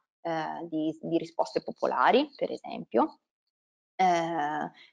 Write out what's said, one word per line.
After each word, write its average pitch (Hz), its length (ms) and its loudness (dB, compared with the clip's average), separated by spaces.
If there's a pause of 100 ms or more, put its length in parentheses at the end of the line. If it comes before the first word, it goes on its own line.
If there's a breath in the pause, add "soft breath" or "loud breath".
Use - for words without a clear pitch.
(220)
eh, 156 460 -4
di, 156 340 -2
di 165 160 0
risposte - 440 -2
popolari, 180 760 2
per - 160 -4
esempio. - 680 -2 (760)
Eh, 165 760 0 (220 soft breath)